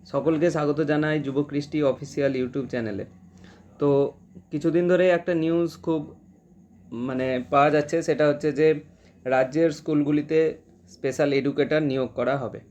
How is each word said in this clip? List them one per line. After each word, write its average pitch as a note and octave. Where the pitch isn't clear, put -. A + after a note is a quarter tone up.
সকলকে D3+
স্বাগত D3
জানাই D3+
যুব C#3
কৃষ্টি D3
অফিসিয়াল C#3
YouTube B2+
চ্যানেলে। G#2+
তো C#3+
কিছুদিন E3
ধরে F3+
একটা F3
নিউজ E3
খুব, D#3+
মানে, B2+
পাওয়া C#3+
যাচ্ছে, D3+
সেটা D3+
হচ্ছে D3
যে D#3
রাজ্যের C3
স্কুলগুলিতে D3+
স্পেশাল C#3+
এডুকেটর C#3+
নিয়োগ C3
করা C3
হবে। A2+